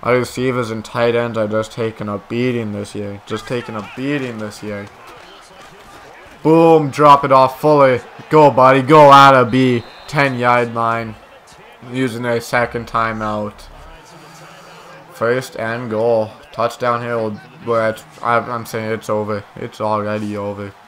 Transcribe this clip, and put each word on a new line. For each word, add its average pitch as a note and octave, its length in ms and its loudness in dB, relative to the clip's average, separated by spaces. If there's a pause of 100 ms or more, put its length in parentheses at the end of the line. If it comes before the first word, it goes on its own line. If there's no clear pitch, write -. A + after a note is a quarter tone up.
Our B2 140 0
receivers B2 540 -4
and A2 140 -10
tight A#2+ 300 -2
ends A#2 220 -4
are G#2+ 120 -4
just A2 240 -6
taking A2+ 360 -8
a G2+ 100 -6 (100)
beating A#2+ 440 -4
this G2+ 220 -10
year. G2+ 320 -10
Just G#2+ 200 -10
taking A#2+ 280 -8
a G#2 220 -12
beating C3 420 -6
this G#2+ 240 -12
year. G2+ 240 -10 (1600)
Boom, D#3+ 480 4
drop C#3+ 340 6
it C3+ 60 0
off C3 300 4
fully. C#3 400 4 (280)
Go, D3+ 220 6
buddy, C3 320 4
go C#3+ 300 8
out C#3 220 10
of B2 180 2
B. B2+ 320 0 (240)
Ten-yard B2 680 0
line. A2+ 400 -4 (800)
Using B2 320 -6
a A#2 160 -2
second A#2 480 -4
timeout. G#2+ 640 -6 (1600)
First A#2+ 440 -4
and A#2 320 -8
goal. A2 440 -2 (200)
Touchdown A#2+ 480 -4
here. A#2+ 160 -6
Will, A2 240 -6 (240)
but A2+ 400 -2 (180)
I, A#2 160 0
I'm A#2 280 -8
saying A2 240 -8
it's A2 180 -8
over. G#2+ 360 -6 (100)
It's - 260 -14
already G#2 560 -6
over. G2+ 380 -10 (140)